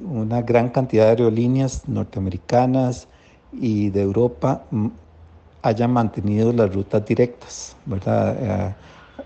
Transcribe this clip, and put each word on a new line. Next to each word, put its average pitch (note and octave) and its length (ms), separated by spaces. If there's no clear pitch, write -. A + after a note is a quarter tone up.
una A#2 360
gran A#2 280
cantidad A#2+ 380
de A2+ 40
aerolíneas A#2+ 760
norteamericanas A#2+ 1200
y G#2 380
de G2 120
Europa, A#2+ 680
mm, A2 160
hayan A#2 300
mantenido A2 600
las A2 200
rutas G2+ 320
directas, - 720
¿verdad? G#2 520
Eh, G2 360